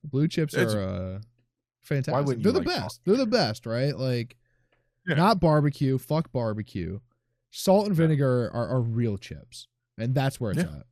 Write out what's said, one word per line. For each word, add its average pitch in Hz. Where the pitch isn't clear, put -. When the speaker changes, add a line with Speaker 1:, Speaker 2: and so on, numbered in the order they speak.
Speaker 1:
Blue 147
chips 156
Speaker 2:
It's 110
Speaker 1:
are, 104
uh, 95
fantastic. 139
Speaker 2:
Why 135
wouldn't 131
Speaker 1:
They're 208
Speaker 2:
you 370
Speaker 1:
the -
Speaker 2:
like -
Speaker 1:
best. 349
Speaker 2:
salt? -
Speaker 1:
They're 196
the 262
best, 180
right? 123
Like, 123
Speaker 2:
Yeah. 170
Speaker 1:
not 185
barbecue. 147
Fuck 156
barbecue. 104
Salt 196
and 202
Speaker 2:
Yeah. 160
Speaker 1:
vinegar 135
are, 117
are 127
real 117
chips, -
and 120
that's 139
where 107
it's 82
Speaker 2:
Yeah. 80
Speaker 1:
at. 62